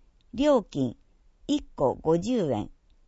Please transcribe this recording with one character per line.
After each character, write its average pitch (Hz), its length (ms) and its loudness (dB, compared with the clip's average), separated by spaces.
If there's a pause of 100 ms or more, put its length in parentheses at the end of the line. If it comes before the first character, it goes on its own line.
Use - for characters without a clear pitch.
(340)
料 269 280 4
金、 135 360 -4 (500)
一 285 160 -2 (120)
個 127 200 0
五 165 220 0
十 190 340 0
円。 104 180 -4 (380)